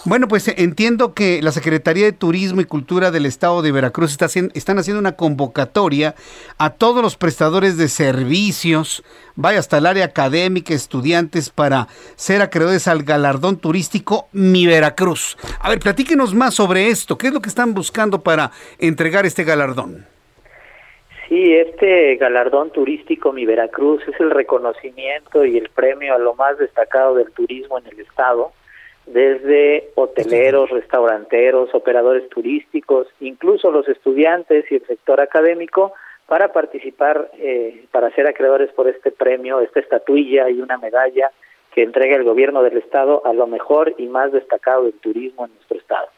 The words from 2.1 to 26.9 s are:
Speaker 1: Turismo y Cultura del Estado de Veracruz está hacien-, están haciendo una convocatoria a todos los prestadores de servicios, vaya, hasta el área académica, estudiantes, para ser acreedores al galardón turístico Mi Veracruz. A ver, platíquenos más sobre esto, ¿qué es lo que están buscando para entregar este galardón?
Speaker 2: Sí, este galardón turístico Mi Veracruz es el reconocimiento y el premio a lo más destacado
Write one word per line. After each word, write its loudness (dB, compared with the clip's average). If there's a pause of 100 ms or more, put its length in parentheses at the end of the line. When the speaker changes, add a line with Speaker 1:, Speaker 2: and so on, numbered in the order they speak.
Speaker 1:
Turismo -2
y 0
Cultura -2
del -2
Estado 0
de 0
Veracruz 0
está -2
hacien-, -4
están -4
haciendo -4
una -2
convocatoria -2 (460)
a 0
todos 0
los -2
prestadores 0
de 2
servicios, -2 (320)
vaya, 0
hasta 0
el 2
área 2
académica, -2
estudiantes, -2
para 0 (280)
ser 0
acreedores 0
al 2
galardón 0
turístico -2
Mi 4
Veracruz. 2 (240)
A -4
ver, 0
platíquenos 0
más 2
sobre 2
esto, -2
¿qué -2
es -2
lo -4
que -10
están -2
buscando -2
para 0 (260)
entregar 0
este -2
galardón? -2 (1200)
Speaker 2:
Sí, 4
este 2
galardón 0
turístico -2
Mi -6
Veracruz 0
es -10
el 2
reconocimiento -2
y 0
el -4
premio -2
a 2
lo 0
más 0
destacado 0